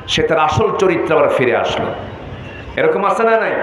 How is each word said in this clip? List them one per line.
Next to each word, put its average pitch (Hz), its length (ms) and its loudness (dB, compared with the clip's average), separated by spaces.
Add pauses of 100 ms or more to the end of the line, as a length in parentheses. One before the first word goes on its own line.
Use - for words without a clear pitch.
সে - 160 0
তার 160 160 2
আসল 196 380 2
চরিত্রে 165 400 2
আবার 143 120 4
ফিরে 120 280 2
আসলো। 95 280 -2 (880)
এরকম 190 300 0
আছে 190 180 0
না 226 160 4
নাই? 196 120 -2 (100)